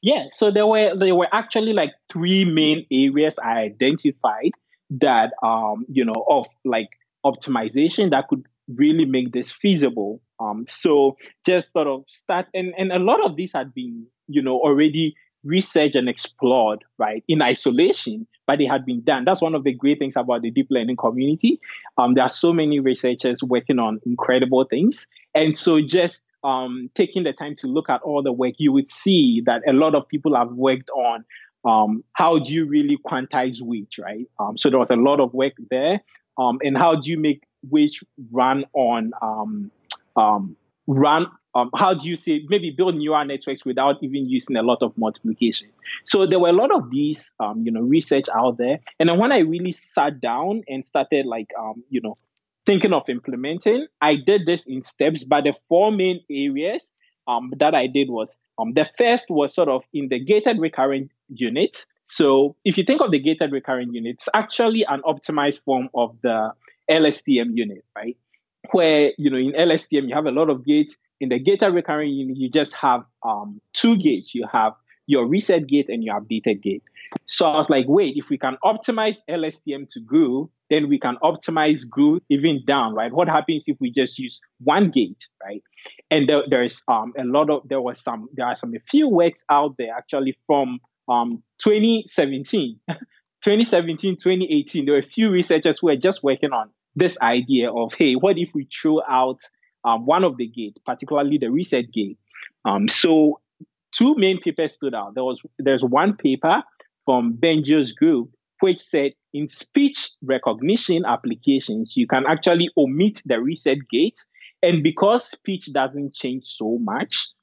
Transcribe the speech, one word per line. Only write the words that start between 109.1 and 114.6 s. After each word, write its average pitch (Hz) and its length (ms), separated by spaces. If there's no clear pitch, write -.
in 147 160
speech - 600
recognition 135 840
applications, 117 920
you 120 100
can 131 180
actually 170 520
omit 160 480
the 117 160
reset 143 360
gate. 143 280